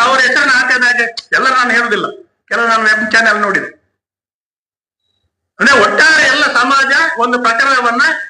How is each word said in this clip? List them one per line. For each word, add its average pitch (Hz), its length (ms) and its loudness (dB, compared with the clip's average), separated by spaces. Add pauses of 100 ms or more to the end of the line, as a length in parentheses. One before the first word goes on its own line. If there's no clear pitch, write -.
ಅವರ 254 200 2
ಹೆಸರನ್ನ 269 300 0
ಹಾಕಿದ 254 340 0
ಹಾಗೆ? 240 480 -4
ಎಲ್ಲ 247 160 0
ನಾನು 254 220 0
ಹೇಳುದಿಲ್ಲ, 220 400 -2 (380)
ಕೆಲವು 226 200 -2
ನಾನು 220 160 0
ವೆಬ್ 214 280 0
ಚಾನೆಲ್ 226 240 2
ನೋಡಿದೆ. - 480 -4 (1800)
ಅಂದ್ರೆ 262 200 2
ಒಟ್ಟಾರೆ 311 420 2
ಎಲ್ಲ 302 240 0
ಸಮಾಜ 269 480 0 (240)
ಒಂದು 247 240 -2
ಪ್ರಕರಣವನ್ನ 240 600 0 (280)